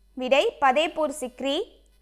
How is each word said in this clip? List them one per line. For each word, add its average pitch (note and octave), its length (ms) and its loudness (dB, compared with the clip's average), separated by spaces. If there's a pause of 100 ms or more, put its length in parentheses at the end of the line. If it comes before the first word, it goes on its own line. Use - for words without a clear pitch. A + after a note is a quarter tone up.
(140)
விடை, C4+ 480 2
பதேபூர் D4+ 580 0
சிக்ரி. C#4 440 -6 (380)